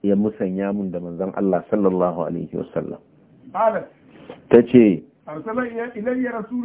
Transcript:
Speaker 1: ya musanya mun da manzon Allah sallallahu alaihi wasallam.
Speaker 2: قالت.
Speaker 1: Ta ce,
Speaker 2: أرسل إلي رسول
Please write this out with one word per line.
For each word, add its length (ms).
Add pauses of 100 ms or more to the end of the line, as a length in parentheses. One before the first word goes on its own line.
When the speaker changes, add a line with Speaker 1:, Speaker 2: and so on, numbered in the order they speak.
Speaker 1:
ya 140
musanya 560
mun 180
da 140
manzon 320
Allah 320
sallallahu 560
alaihi 320
wasallam. 420 (540)
Speaker 2:
قالت. 340 (640)
Speaker 1:
Ta 140
ce, 400 (240)
Speaker 2:
أرسل 320 (400)
إلي 240
رسول 420